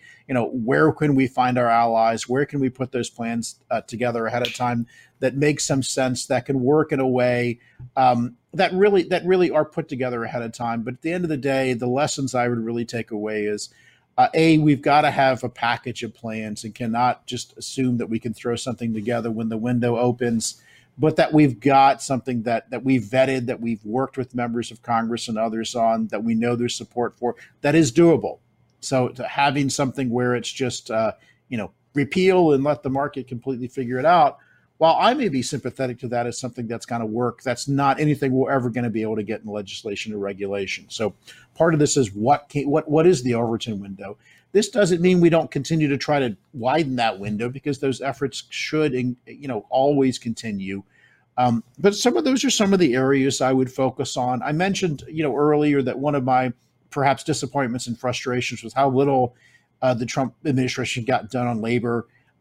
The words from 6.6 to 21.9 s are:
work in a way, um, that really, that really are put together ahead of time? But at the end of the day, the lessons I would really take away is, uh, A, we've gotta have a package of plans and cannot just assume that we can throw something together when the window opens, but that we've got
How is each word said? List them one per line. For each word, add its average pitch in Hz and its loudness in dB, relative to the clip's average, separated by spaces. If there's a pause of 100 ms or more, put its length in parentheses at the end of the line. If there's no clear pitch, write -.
work 147 2
in 143 0
a 131 2
way, 123 0 (380)
um, 123 2 (160)
that 170 0
really, 196 4
that 165 -2
really 180 4
are 151 2
put - -8
together 123 -4
ahead 120 -6
of 117 -8
time? 117 -4
But 123 -6
at - -18
the 160 -4
end 180 -2
of 165 -2
the 151 -2
day, 131 0
the 123 -4
lessons 135 -2
I 123 2
would 120 -2
really 117 -4
take 113 -8
away 107 -4
is, 104 -6 (460)
uh, 127 6
A, 160 6
we've 147 4
gotta 147 4
have 135 2
a 123 -4
package 120 -4
of 107 -8
plans 110 -10
and 107 -12
cannot 120 0
just - -12
assume 127 -2
that 107 -4
we 113 -2
can 113 -8
throw 120 -4
something 117 -6
together 113 -2
when 113 -4
the 113 -4
window 120 0
opens, 120 0 (380)
but 156 2
that 156 2
we've 147 4
got 139 6